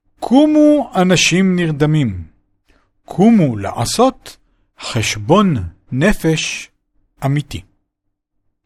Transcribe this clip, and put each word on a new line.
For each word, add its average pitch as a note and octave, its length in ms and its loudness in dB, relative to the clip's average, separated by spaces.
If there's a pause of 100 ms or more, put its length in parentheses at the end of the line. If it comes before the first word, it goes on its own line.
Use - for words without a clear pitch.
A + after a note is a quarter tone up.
(200)
"קומו D4+ 720 2
אנשים F#3 640 2
נרדמים, D3+ 680 -2 (800)
קומו F3+ 520 2
לעשות A#2 800 -2 (440)
חשבון B2+ 760 0 (360)
נפש D#3+ 760 -2 (540)
אמיתי." C#3 360 -4 (1040)